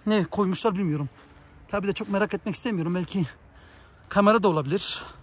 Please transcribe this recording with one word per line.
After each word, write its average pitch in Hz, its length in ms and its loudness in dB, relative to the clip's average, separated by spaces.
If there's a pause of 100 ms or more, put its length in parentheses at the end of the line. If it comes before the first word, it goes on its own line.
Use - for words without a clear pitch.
ne 214 180 2
koymuşlar 190 520 0
bilmiyorum. 151 340 -2 (580)
Tabii 202 200 -4
de 196 60 0
çok 208 160 -8
merak 202 240 0
etmek 202 220 -4
istemiyorum. 175 400 -2
Belki 180 320 -2 (840)
kamera 202 340 4
da 208 40 4
olabilir. 156 560 0 (200)